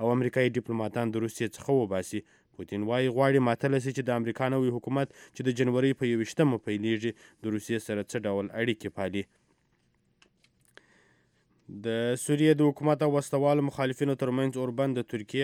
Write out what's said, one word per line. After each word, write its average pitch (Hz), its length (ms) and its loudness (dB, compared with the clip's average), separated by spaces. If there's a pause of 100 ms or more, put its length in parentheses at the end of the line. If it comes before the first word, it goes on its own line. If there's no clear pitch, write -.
او 120 140 2
امریکایي 123 420 2
ډیپلوماتان 113 560 -2
د 113 120 -2
روسیې 113 220 -4 (100)
څخه 139 260 0
وباسي. 95 400 -4 (360)
پوتین 101 280 -6
وایي 127 200 0
غواړي 135 380 4
ماتله 135 380 2
سي 131 80 -4
چې 127 160 -6
د 131 120 0
امریکا 117 320 -2
نوی 131 220 2
حکومت 135 400 -2
چې - 340 -16
د 127 120 0
جنوري 127 300 4 (120)
په 131 80 0
یوویشتمه 117 580 2
پیلېږي 110 440 0 (320)
د 110 100 -2
روسیې 110 340 -4
سره 104 140 -4 (100)
څه 123 60 -6 (100)
ډول 98 180 -2 (140)
اړیکې 117 300 -2 (100)
پالي. 98 240 -2 (2750)
د 117 360 0
سوریې 151 380 4
د 147 100 6
حکومت 147 360 0
او - 100 2
وسلوالو 143 500 2
مخالفینو 135 560 -2
ترمنځ 131 400 -2
اوربند 127 380 -2
د 117 100 -6
ترکیې 123 320 -4